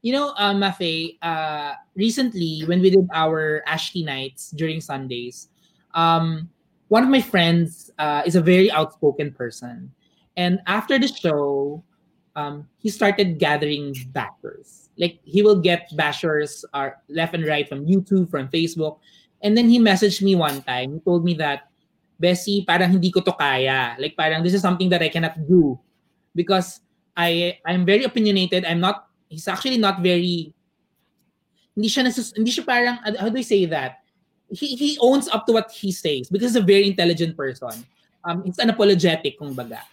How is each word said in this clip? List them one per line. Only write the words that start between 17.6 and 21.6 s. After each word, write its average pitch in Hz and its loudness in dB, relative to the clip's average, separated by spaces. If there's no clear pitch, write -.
from 139 -8
YouTube, 185 2
from 135 -6
Facebook. 165 -4
And 208 2
then 233 4
he 240 8
messaged 202 4
me 196 4
one 143 0
time. 131 -6
He 160 -10
told 175 0
me 175 0
that, 147 -6